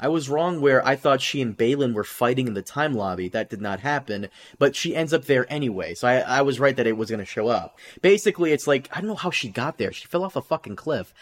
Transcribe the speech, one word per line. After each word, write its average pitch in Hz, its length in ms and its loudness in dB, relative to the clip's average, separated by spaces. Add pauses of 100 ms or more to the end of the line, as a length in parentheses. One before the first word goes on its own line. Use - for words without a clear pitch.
I 131 80 -2
was 156 200 0
wrong 165 320 0
where 135 240 6
I 139 120 2
thought 135 240 4
she - 200 -2
and 113 160 -4
Baylan 123 380 2
were 104 80 -2
fighting 127 460 0
in 107 60 -4
the 98 80 -6
time 147 320 -4
lobby. 92 340 -4
That 110 200 -4
did 101 120 -10
not 98 180 -6
happen, 110 480 -4 (320)
but 139 160 4
she - 220 -4
ends 160 180 0
up - 120 0
there 131 220 2
anyway. 98 460 -4
So 123 140 -2
I, 127 80 4
I 127 260 2
was 135 160 0
right 139 180 4
that 117 120 2
it 110 80 2
was 110 120 -2
gonna 107 160 -4
show 107 220 -2
up. 101 320 -2 (240)
Basically, 185 480 4
it's 147 160 0
like, 139 240 2
I - 100 -8
don't 196 60 -6
know 220 80 -4
how 180 160 -6
she - 180 -2
got 123 300 -6
there. 98 140 -2
She - 160 -16
fell 180 160 -2
off 190 100 -6
a 127 80 -4
fucking 131 320 -6
cliff. 120 480 -6